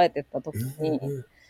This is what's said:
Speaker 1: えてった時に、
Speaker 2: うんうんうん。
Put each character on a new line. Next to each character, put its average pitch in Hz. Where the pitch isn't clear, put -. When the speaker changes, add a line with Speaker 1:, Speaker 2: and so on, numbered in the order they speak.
Speaker 1:
え 170
て -
っ 139
た 135
時 151
に、 147
Speaker 2:
う 131
ん 143
う 143
ん -
う 131
ん。 123